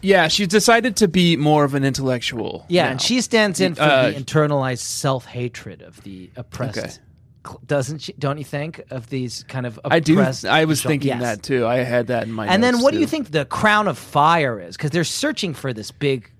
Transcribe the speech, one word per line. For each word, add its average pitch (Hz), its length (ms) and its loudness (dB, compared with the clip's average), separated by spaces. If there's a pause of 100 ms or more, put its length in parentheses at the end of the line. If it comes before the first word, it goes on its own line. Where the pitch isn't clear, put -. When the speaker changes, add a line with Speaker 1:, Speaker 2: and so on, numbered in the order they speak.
Speaker 1:
Yeah, 185 260 4
she's 196 200 0
decided 214 500 4
to 214 100 4
be 170 280 4
more 151 280 4
of 139 100 0
an 139 100 0
intellectual 127 840 -2
Speaker 2:
Yeah, 170 160 4
Speaker 1:
now. 131 60 -2
Speaker 2:
and 127 100 -6
she 247 180 0
stands 214 400 0
in 185 160 0
for - 60 -2
Speaker 1:
Uh, 131 300 4
Speaker 2:
the - 80 -6
internalized 135 600 0
self-hatred 123 1000 -6
of - 220 -20
the 92 320 -16
oppressed. 120 420 -10
Speaker 1:
Okay. 110 140 -10 (540)
Speaker 2:
Cl-, - 200 -18
doesn't 143 380 -4
she? - 100 -14
Don't 143 240 -6
you 147 60 -12
think 151 380 -10 (100)
of 127 180 -12
these 127 380 -8
kind 127 180 -8
of 117 180 -10
Speaker 1:
I 165 160 2
do. 156 200 2
Speaker 2:
oppressed 131 260 0
Speaker 1:
I 160 200 2
was 156 160 0
Speaker 2:
gen-, - 100 -4
Speaker 1:
thinking 139 180 0
Speaker 2:
yes. 123 120 -4
Speaker 1:
that 113 220 -4
too. 127 220 0
I 120 120 0
had 120 300 0
that 117 160 -2
in 110 80 -8
my 110 160 -6
Speaker 2:
And 196 160 2
then 247 120 2
Speaker 1:
notes, 240 80 0
Speaker 2:
what 285 100 4
do 330 60 -2
you 311 60 2
Speaker 1:
too. - 40 -6
Speaker 2:
think 302 220 -6
the 147 140 0
crown 208 420 2
of 147 100 -2
fire 147 640 2
is? 87 180 -14
'Cause 151 140 -4
they're 165 120 0
searching 214 500 -4
for 127 200 -8
this 107 180 -12
big 135 480 -4